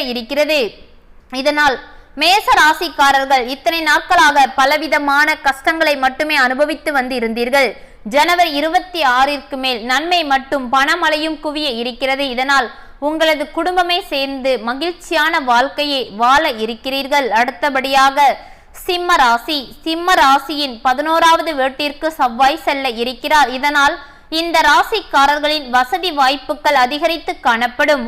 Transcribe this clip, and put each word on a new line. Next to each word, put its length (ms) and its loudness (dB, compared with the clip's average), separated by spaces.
இருக்கிறது. 480 -2
இதனால் 380 0
மேச 240 2
ராசிக்காரர்கள் 800 2
இத்தனை 340 -4
நாட்களாக 580 4
பலவிதமான 760 2
கஷ்டங்களை 560 0
மட்டுமே 400 -2
அனுபவித்து 440 -2
வந்து 220 -4
இருந்தீர்கள். 480 0
ஜனவரி 360 2
இருபத்தி 420 -2
ஆறிற்கு 480 0
மேல் 260 -2
நன்மை 320 0
மட்டும் 320 -2
பணமழையும் 680 0
குவிய 240 -4
இருக்கிறது. 420 -4
இதனால் 340 0
உங்களது 380 0
குடும்பமே 420 -2
சேர்ந்து 400 -4
மகிழ்ச்சியான 720 -4
வாழ்க்கையை 500 0
வாழ 240 4
இருக்கிறீர்கள். 640 -2
அடுத்தபடியாக 760 0
சிம்ம 360 -2
ராசி. 360 0
சிம்ம 340 -2
ராசியின் 560 2
பதினோராவது 720 2
வீட்டிற்கு 500 -2
செவ்வாய் 480 0
செல்ல 220 -2
இருக்கிறார். 540 0
இதனால் 380 2
இந்த 200 0
ராசிக்காரர்களின் 1080 2
வசதி 440 0
வாய்ப்புகள் 640 0
அதிகரித்து 520 -2
காணப்படும். 600 0